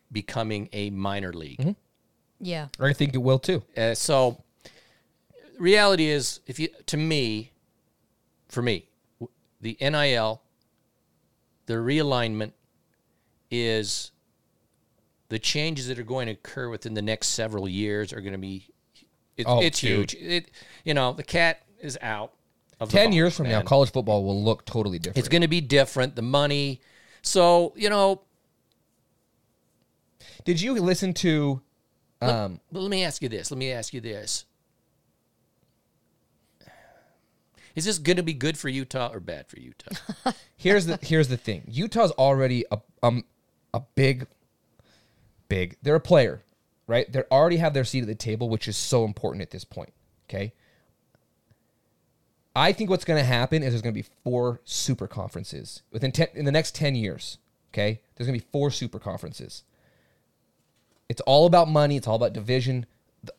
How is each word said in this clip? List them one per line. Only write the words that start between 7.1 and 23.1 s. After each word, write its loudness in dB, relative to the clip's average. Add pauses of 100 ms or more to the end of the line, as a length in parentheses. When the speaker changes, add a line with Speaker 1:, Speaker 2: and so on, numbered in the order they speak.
Speaker 1:
for -4
me, -2 (300)
w-, -14 (300)
the -8
N 0
I 2
L, 0 (1300)
the -4
realignment 0 (1000)
is -2 (1200)
the -4
changes -2
that -6
are -10
going -6
to -6
occur -12
within -10
the -4
next -2
several -4
years -4
are -12
gonna -8
be, -10 (720)
it, -4
Speaker 2:
Oh, 6
Speaker 1:
it's 2
Speaker 2:
dude. 0
Speaker 1:
huge. -8
It, -4 (340)
you -2
know, 2
the -10
cat 0 (180)
is -10
out -6 (480)
of -6
the 2
Speaker 2:
Ten 8
Speaker 1:
box, 4